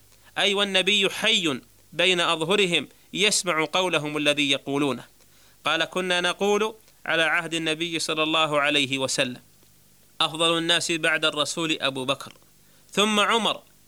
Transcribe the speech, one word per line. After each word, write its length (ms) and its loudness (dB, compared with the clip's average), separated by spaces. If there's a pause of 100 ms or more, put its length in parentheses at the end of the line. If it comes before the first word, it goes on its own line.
(380)
أي 160 2
والنبي 560 2
حي 500 0 (320)
بين 280 2
أظهرهم 680 0 (240)
يسمع 600 0
قولهم 440 0
الذي 340 2
يقولونه. 540 -2 (600)
قال: 200 0
"كنا 360 -2
نقول 540 0 (320)
على 160 0
عهد 320 0
النبي 440 -4
صلى 240 -2
الله 380 2
عليه 380 0
وسلم: 440 -2 (800)
أفضل 380 2
الناس 340 0
بعد 320 0
الرسول 560 -2
أبو 240 -2
بكر، 280 -4 (600)
ثم 280 2
عمر، 420 0 (260)